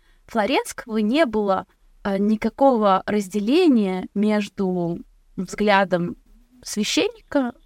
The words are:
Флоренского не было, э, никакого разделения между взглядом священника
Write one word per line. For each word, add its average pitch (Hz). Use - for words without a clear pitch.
Флоренского 226
не 247
было, 208
э, 196
никакого 214
разделения 208
между 196
взглядом 190
священника 277